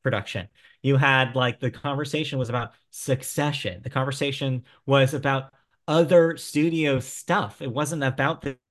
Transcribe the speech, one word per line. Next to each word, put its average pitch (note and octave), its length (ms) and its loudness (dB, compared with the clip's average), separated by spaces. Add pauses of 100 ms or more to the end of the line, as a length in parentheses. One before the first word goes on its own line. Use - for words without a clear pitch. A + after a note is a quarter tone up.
production. G#2 460 -4 (340)
You C3+ 140 4
had, C3 380 4
like, B2 260 0
the B2+ 100 -2
conversation D3 680 -4
was B2 120 -4
about A#2+ 220 -4 (180)
Succession. C3+ 920 -4
The C3 80 -12
conversation C3+ 760 -4 (220)
was C3+ 280 4
about C3+ 380 -2 (360)
other E3 480 6
studio D3+ 640 0
stuff. - 640 -4
It C3+ 100 -6
wasn't C#3+ 320 -2
about C3+ 380 0
the C3+ 160 -8 (120)